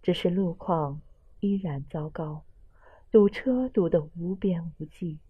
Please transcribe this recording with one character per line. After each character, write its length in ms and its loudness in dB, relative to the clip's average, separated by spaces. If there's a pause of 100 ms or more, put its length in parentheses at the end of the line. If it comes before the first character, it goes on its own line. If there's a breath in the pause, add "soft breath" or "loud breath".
只 100 2
是 160 0
路 260 0
况 460 -2 (400)
依 160 0
然 320 -4
糟 200 -6
糕， 340 -8 (680 soft breath)
堵 180 8
车 400 0
堵 200 2
得 140 2 (140)
无 180 -4
边 440 -2
无 80 -10
际。 440 -10